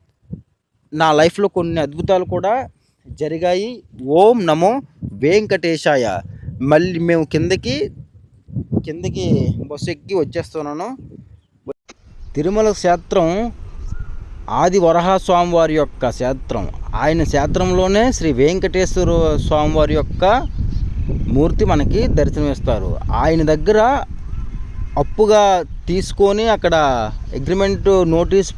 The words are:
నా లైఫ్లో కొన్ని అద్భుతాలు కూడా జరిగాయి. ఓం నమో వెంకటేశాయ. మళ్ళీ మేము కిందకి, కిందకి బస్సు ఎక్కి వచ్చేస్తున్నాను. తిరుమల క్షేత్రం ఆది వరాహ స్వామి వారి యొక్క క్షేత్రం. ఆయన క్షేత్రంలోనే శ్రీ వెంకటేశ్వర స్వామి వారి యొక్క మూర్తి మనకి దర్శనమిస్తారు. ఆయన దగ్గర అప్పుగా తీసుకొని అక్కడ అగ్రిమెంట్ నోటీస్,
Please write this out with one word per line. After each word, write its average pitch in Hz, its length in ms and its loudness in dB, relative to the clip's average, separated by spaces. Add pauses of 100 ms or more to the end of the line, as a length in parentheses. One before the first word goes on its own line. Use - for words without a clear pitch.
(920)
నా 160 160 2 (120)
లైఫ్లో 175 360 2
కొన్ని 170 280 -2
అద్భుతాలు 180 500 -2
కూడా 185 200 -2 (520)
జరిగాయి. 165 600 -2 (540)
ఓం 226 140 8 (140)
నమో 170 220 2 (500)
వెంకటేశాయ. 165 840 0 (680)
మళ్ళీ 170 360 2
మేము 165 240 2
కిందకి, 190 440 -2 (1080)
కిందకి 175 420 -6 (440)
బస్సు 147 240 -8
ఎక్కి 165 280 -10
వచ్చేస్తున్నాను. 156 680 -8 (1500)
తిరుమల 202 340 2 (100)
క్షేత్రం 175 480 2 (1300)
ఆది 185 240 4
వరాహ 170 300 4 (100)
స్వామి 175 300 2
వారి 160 240 4
యొక్క 127 360 -2
క్షేత్రం. 123 500 -4 (360)
ఆయన 160 280 2
క్షేత్రంలోనే 180 760 2 (140)
శ్రీ 160 140 0 (100)
వెంకటేశ్వర 180 680 0 (360)
స్వామి 151 320 2
వారి 151 220 2
యొక్క - 240 -2 (1120)
మూర్తి 160 360 2
మనకి 151 300 2 (180)
దర్శనమిస్తారు. 139 680 0 (340)
ఆయన 160 280 2
దగ్గర 160 300 2 (1200)
అప్పుగా 208 400 4 (460)
తీసుకొని 196 560 0 (100)
అక్కడ 180 200 0 (640)
అగ్రిమెంట్ 190 500 0 (260)
నోటీస్, 175 440 2